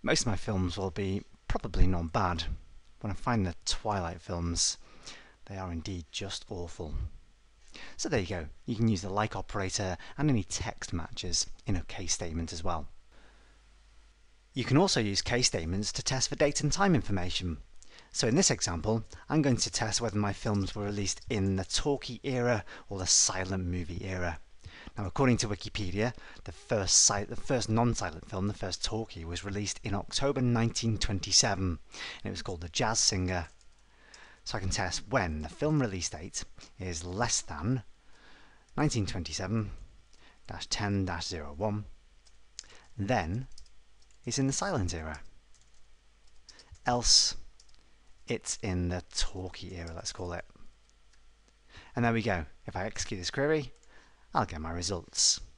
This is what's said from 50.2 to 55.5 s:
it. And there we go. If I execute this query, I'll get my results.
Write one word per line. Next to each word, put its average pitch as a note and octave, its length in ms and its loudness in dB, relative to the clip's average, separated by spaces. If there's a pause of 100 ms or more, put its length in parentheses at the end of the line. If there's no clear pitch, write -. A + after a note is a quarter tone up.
it. - 120 -6 (1500)
And A#2+ 100 2
there A#2 80 4
we A2+ 100 2
go. F2+ 240 0 (200)
If - 100 -8
I F#2 100 -2
execute - 340 -4
this F2+ 100 -4
query, D3 420 0 (600)
I'll - 140 2
get D#2+ 140 -8
my D#2 100 -4
results. F2 720 0 (180)